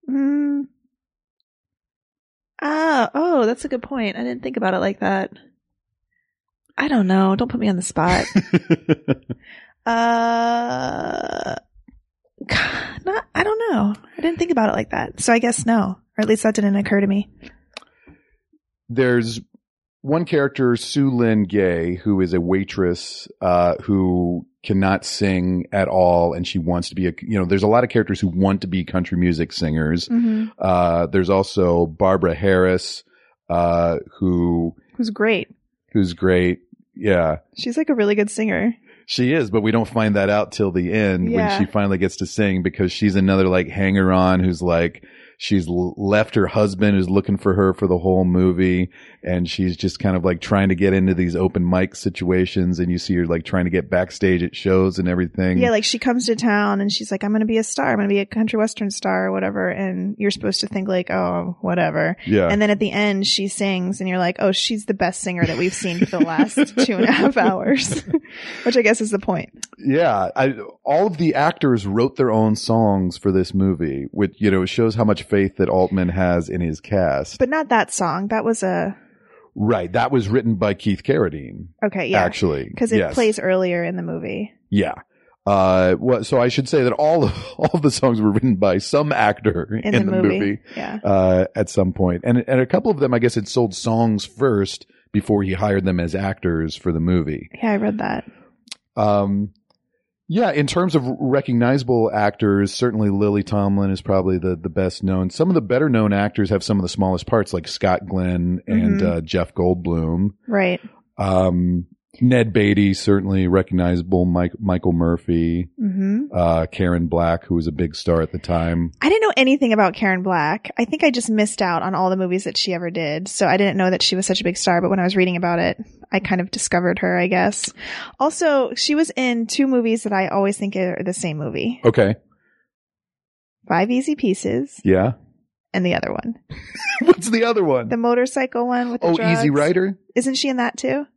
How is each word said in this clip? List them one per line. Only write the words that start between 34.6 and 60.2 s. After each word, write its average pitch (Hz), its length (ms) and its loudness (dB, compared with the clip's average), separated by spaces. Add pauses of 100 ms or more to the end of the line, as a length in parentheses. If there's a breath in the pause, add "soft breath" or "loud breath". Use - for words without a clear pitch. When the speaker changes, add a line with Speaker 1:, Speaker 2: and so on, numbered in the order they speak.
Speaker 1:
Who's 226 140 -4
great. 208 380 -2 (440)
Speaker 2:
who's 92 200 2
great. 90 480 2 (340)
Yeah. 85 440 2 (180)
Speaker 1:
She's, 240 200 -6
like, 311 140 -2
a 277 40 2
really 208 200 2
good 208 160 0
singer. 220 440 -2 (340 soft breath)
Speaker 2:
She 127 240 0
is, 131 180 0
but 110 100 2
we 107 100 0
don't 113 160 0
find 110 300 0
that 98 140 2
out 104 220 0
till 98 200 0
the 90 200 0
end 95 380 0
Speaker 1:
Yeah. 92 280 0
Speaker 2:
when 98 80 0
she - 40 -14
finally 101 280 0
gets - 180 -2
to 92 100 -6
sing, 95 360 0
because 92 280 -2
she's 101 260 0
another, 95 320 4
like, 92 200 2
hanger-on 92 720 4
who's, 90 220 0
like, 85 420 0 (340 loud breath)
she's 90 300 0
l-, 87 300 -2
left 104 360 0
her 98 120 4
husband 101 500 2
who's 92 140 2
looking 98 260 2
for 95 180 0
her 95 200 2
for 101 120 -2
the 90 120 2
whole 92 260 2
movie, 90 640 2 (340 loud breath)
and 90 280 -2
she's 92 260 -2
just - 220 -4
kind 95 180 0
of, 85 80 -2
like, 90 160 0
trying 98 300 2
to 95 40 2
get 95 200 2
into 95 200 2
these 87 220 0
open 90 320 0
mic 92 260 0
situations, 90 840 -2
and 87 120 -2
you 90 80 0
see 95 180 -2
her, 87 100 0
like, 82 180 -2
trying 90 200 0
to 87 60 -2
get 90 200 -2
backstage 92 520 0
at - 140 -6
shows 95 420 2
and 90 100 -2
everything. 90 500 0
Speaker 1:
Yeah, 240 120 2
like, 220 140 0
she 240 140 -2
comes 247 280 -2
to 226 100 0
town 208 440 0
and 202 100 -2
she's - 200 -8
like, 196 120 -4
"I'm 208 100 -2
gonna 220 120 0
be 220 140 0
a 220 60 0
star. 269 260 -4
I'm 220 60 0
gonna 202 120 -2
be 202 120 0
a 196 60 -4
country 220 320 -2
western 214 320 -2
star," 190 360 -4
or 190 60 -2
whatever, 190 360 -4
and 190 500 -6
you're 202 120 0